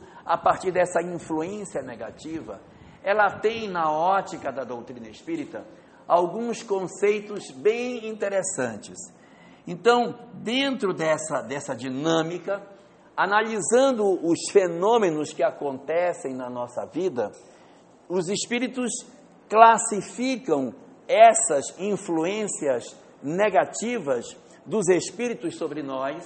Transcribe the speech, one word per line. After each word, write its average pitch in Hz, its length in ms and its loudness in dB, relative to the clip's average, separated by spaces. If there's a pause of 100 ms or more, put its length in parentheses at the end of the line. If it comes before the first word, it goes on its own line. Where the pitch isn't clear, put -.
(240)
a 170 140 0
partir 185 320 2
dessa 175 320 2
influência 175 800 -6
negativa, 113 760 -12 (420)
ela 202 360 2
tem, 220 300 -2
na 170 220 0
ótica 165 600 0
da 131 120 -6
doutrina 120 440 -12
espírita, 120 580 -10 (400)
alguns 190 560 0
conceitos 202 880 -2
bem 220 580 -2
interessantes. 175 880 -4 (720)
Então, 220 500 2 (180)
dentro 247 600 -2
dessa, 151 480 0
dessa 135 320 -6
dinâmica, 160 880 -2 (540)
analisando 220 880 2 (200)
os 165 280 0
fenômenos 175 800 4
que 185 100 -2
acontecem 151 920 -2
na 127 140 -8
nossa 123 380 -6
vida, 131 460 -2 (760)
os 175 200 -2
espíritos 240 640 -2 (560)
classificam 208 1200 4 (360)
essas 202 680 6
influências 175 1160 -2 (260)
negativas 175 1000 0 (400)
dos 175 240 0
espíritos 185 680 0
sobre 151 260 -6
nós 139 440 -6